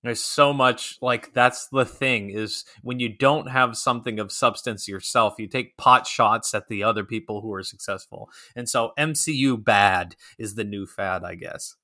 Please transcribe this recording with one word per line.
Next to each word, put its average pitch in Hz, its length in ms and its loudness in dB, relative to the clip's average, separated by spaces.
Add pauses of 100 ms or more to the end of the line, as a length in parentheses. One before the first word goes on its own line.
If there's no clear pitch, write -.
there's 117 200 -4
so 143 300 4
much, 127 480 0
like, 123 320 -2
that's 123 360 4
the 131 180 2
thing, 117 420 -2
is 104 380 -6 (160)
when 123 180 -6
you 120 80 -2
don't 135 400 2
have 127 300 2
something 120 400 -2
of 101 120 -6
substance - 560 -2
yourself, 101 520 0
you 110 80 -8
take - 320 -8
pot 127 280 6
shots 110 460 2
at 104 160 -6
the 101 160 -4
other 107 200 0
people 107 360 -8
who 107 140 -10
are 95 80 -10
successful. - 680 -10 (260)
And 123 140 -8
so 117 300 0
M 156 160 -2
C - 180 -2
U 135 240 2
bad 101 600 4 (220)
is 101 160 -10
the 107 100 -4
new 101 200 -8
fad, 92 400 -6
I 90 100 -10
guess. - 500 -14